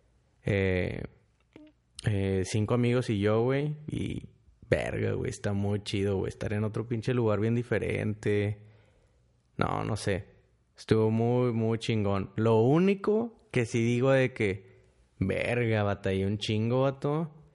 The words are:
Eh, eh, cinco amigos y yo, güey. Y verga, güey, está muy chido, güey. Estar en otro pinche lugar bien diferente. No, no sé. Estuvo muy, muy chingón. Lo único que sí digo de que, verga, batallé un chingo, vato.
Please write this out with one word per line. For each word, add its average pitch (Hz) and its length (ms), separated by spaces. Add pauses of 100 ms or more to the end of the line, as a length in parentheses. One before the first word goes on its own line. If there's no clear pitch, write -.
(480)
Eh, 92 560 (1040)
eh, 98 400
cinco 107 280
amigos 120 360
y 107 100
yo, 107 220
güey. 139 340 (120)
Y - 420 (400)
verga, 107 440
güey, 92 160
está - 240
muy 101 300
chido, 101 340
güey. 95 120
Estar - 240
en 104 100
otro 110 240
pinche 120 260
lugar 110 260
bien 113 160
diferente. 104 1040 (960)
No, 104 260
no 110 120
sé. 101 300 (520)
Estuvo 110 340
muy, 120 420
muy 113 260
chingón. 101 560
Lo 113 240
único 196 920
que 123 140
sí 117 160
digo 120 300
de 131 220
que, 104 420 (420)
verga, 107 680
batallé 98 440
un 104 100
chingo, 113 440
vato. 143 500 (240)